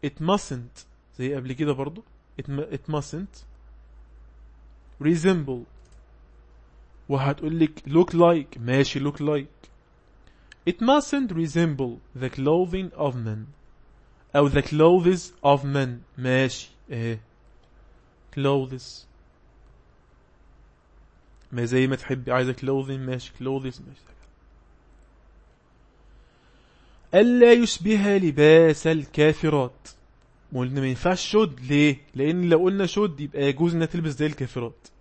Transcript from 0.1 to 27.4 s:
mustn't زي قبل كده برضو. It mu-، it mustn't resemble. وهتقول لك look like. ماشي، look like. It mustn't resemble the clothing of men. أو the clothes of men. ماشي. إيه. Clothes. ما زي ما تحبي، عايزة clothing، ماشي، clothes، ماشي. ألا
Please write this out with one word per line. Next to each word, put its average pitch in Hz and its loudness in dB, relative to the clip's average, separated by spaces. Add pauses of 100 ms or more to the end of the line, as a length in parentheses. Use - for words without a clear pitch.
mustn't 156 -6 (340)
زي 131 -4
قبل 131 -8
كده 147 -2
برضو. 147 -8 (380)
It - -10
mu-، 143 -8
it 151 -10
mustn't 151 -10 (1600)
resemble. 156 0 (1500)
وهتقول 143 -2
لك 156 -2
look 170 0
like. 170 2
ماشي، 131 0
look 143 -4
like. 147 -6 (1000)
It 180 -2
mustn't 269 0
resemble 156 -2 (240)
the 131 -6
clothing 170 -2
of 143 -2
men. 110 -8 (880)
أو 143 4
the 139 0
clothes 170 2 (140)
of 143 4
men. 139 -2 (280)
ماشي. 127 -2 (200)
إيه. 117 -8 (1160)
Clothes. 135 -4 (2500)
ما 120 -6
زي 127 0
ما 131 -2
تحبي، 127 -8
عايزة 127 -2
clothing، 135 -6
ماشي، 127 -10
clothes، 135 -6
ماشي. 131 -14 (3000)
ألا 240 8